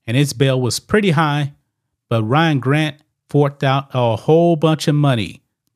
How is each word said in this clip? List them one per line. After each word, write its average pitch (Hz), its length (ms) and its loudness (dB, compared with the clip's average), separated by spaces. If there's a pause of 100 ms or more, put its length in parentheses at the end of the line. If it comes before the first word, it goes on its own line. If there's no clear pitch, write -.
And 117 100 -2
his 143 160 0
bail 131 260 0
was 120 200 -4
pretty 208 320 0
high, 147 420 0 (560)
but 113 140 0
Ryan 147 360 0
Grant 143 380 -2 (320)
forked 143 340 0
out 139 300 -2
a 120 220 0
whole 170 400 2
bunch 156 320 -2
of 151 80 2
money 131 480 -2 (320)